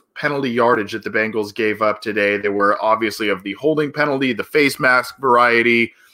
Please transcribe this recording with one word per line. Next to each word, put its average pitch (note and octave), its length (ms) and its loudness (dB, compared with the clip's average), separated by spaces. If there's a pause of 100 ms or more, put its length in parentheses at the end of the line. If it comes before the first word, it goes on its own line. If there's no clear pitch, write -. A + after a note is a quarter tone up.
(140)
penalty C#3+ 380 -4
yardage A#2 400 0
that A2 120 -8
the G#2+ 60 -8
Bengals G#2+ 440 -2
gave G#2+ 280 -2
up G#2+ 180 0
today. G#2 380 -2
They G2+ 120 -2
were G2+ 300 0
obviously A2 500 0
of F#2+ 120 -2
the G2 120 -8
holding D3+ 380 -2
penalty, C#3 420 -2
the G#2 100 -4
face C#3+ 360 0
mask B2+ 400 2
variety, A#2+ 720 4 (200)